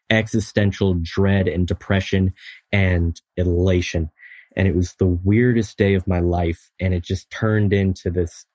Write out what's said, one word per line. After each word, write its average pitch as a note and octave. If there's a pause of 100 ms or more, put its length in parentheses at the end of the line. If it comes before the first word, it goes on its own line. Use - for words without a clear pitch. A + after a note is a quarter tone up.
(100)
existential G#2
dread G2
and F2
depression F#2+ (360)
and F2+ (200)
elation. F2 (460)
And F#2+
it D#2+
was F2+
the F#2+
weirdest G#2
day G2
of F#2
my F2+
life. F2 (100)
And F#2
it F2
just -
turned G#2+
into F#2+
this E2+ (100)